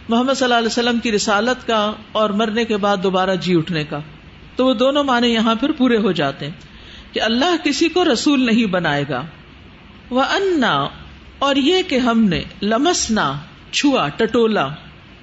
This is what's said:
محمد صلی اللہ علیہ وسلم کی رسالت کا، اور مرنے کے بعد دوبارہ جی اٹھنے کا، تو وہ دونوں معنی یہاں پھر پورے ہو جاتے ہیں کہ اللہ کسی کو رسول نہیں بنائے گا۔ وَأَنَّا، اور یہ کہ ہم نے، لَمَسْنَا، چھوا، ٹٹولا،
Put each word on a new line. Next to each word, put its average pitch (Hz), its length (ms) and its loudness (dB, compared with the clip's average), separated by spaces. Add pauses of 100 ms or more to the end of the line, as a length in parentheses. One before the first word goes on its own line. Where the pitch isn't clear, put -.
محمد 247 240 2
صلی 262 100 0
اللہ 240 140 2
علیہ 233 100 0
وسلم 240 320 0
کی 233 120 -2
رسالت 208 560 0
کا، 214 260 0 (180)
اور 214 180 0
مرنے 220 360 0
کے 214 120 0
بعد 202 260 0
دوبارہ 185 320 2
جی 175 200 0
اٹھنے 160 280 -2
کا، 147 160 -8 (560)
تو 254 100 2
وہ 262 80 4
دونوں 269 300 2
معنی 247 240 2
یہاں 226 280 2
پھر 269 160 0
پورے 247 260 2
ہو 208 140 0
جاتے 147 340 -4
ہیں 156 80 -10 (600)
کہ - 80 -4
اللہ 254 420 2
کسی 311 260 0
کو 349 160 0
رسول 269 400 2
نہیں 233 200 2
بنائے 165 440 0
گا۔ 131 140 -6 (880)
وَأَنَّا، 262 760 0 (520)
اور 277 160 0
یہ 302 320 2
کہ 277 100 0
ہم 233 260 2
نے، 165 200 0 (180)
لَمَسْنَا، 220 760 0 (340)
چھوا، 240 380 2
ٹٹولا، 220 580 2 (560)